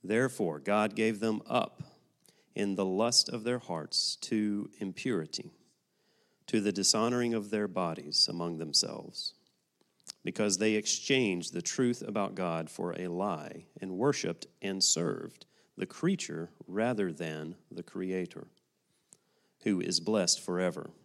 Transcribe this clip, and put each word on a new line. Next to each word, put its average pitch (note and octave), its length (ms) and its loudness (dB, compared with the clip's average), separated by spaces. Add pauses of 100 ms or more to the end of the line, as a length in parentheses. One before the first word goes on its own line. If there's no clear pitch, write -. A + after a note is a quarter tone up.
Therefore, G#2 580 0
God G#2 360 2
gave A2 240 2
them A2 260 0
up - 380 -2 (720)
in G2 200 0
the G2 100 0
lust A2 420 4
of A2+ 160 -6
their A#2+ 160 0
hearts - 640 -2
to G#2 480 0 (100)
impurity, - 720 -4 (960)
to A2 140 2
the G2+ 100 2
dishonoring A#2 640 4
of G#2 160 -2
their G#2 180 0
bodies E2+ 640 0
among E2+ 280 -2
themselves, - 760 -2 (920)
because F#2+ 360 0
they G#2+ 160 4
exchanged G#2 760 2
the F2 100 -4
truth A#2+ 460 0
about G2+ 280 -2
God E2 340 -2
for F2 280 -4
a F2+ 120 -4
lie F2 560 -4 (160)
and F#2 160 -6
worshipped B2 500 0 (140)
and F#2+ 200 -2
served - 640 0 (300)
the F#2+ 120 -4
creature E2+ 640 -2 (160)
rather G#2 440 0
than D#2 440 -6 (160)
the F2+ 100 -10
Creator, F#2 640 -4 (1160)
who G2 180 2
is - 180 0
blessed F#2 400 4
forever. F2+ 520 0 (140)